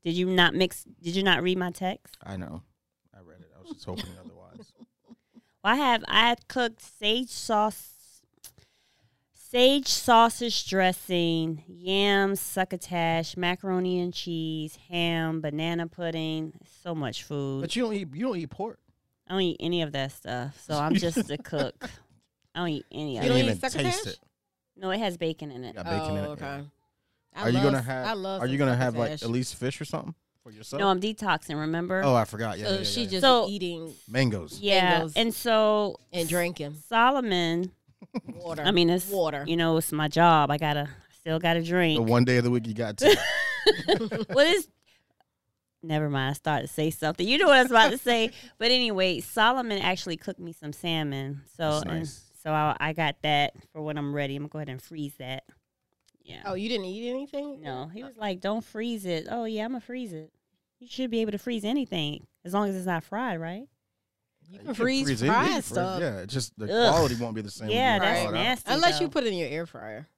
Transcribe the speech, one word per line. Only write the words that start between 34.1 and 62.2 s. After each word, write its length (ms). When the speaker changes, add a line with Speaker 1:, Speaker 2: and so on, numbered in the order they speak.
Speaker 3:
Mangoes. 520
Speaker 1:
And 200
so 640
Speaker 3:
and 160
drinking. 480
Speaker 1:
Solomon, 840
Speaker 3:
Water. 280
Speaker 1:
I 80
mean, 180
it's, 220
Speaker 3:
Water. 360
Speaker 1:
you 100
know, 200
it's 160
my 160
job. 420
I 60
gotta, 320
still 180
gotta 240
drink. 360
Speaker 2:
The 120
one 140
day 140
of 60
the 60
week 160
you 80
got 240
to. 180
Speaker 1:
<laughs> 680
What 140
is? 220
Never 280
mind. 200
I 20
started 340
to 60
say 180
something. 360
You 120
know 80
what 120
I 40
was 80
about 220
to 60
say. 320
<laughs> 140
But 140
anyway, 480
Solomon 580
actually 380
cooked 240
me 120
some 200
salmon. 720
So 140
Speaker 2:
That's 120
Speaker 1:
and 180
Speaker 2:
nice. 240
Speaker 1:
so 80
I, 300
I 120
got 300
that 300
for 100
when 140
I'm 180
ready. 200
I'm 80
gonna 80
go 80
ahead 120
and 120
freeze 360
that. 260
Yeah. 200
Speaker 3:
Oh, 100
you 140
didn't 180
eat 220
anything? 540
Speaker 1:
No. 240
He 160
was 140
like, 240
"Don't 240
freeze 420
it." 240
Oh 140
yeah, 200
I'm 60
gonna 100
freeze 320
it. 180
You 80
should 220
be 100
able 120
to 60
freeze 260
anything 600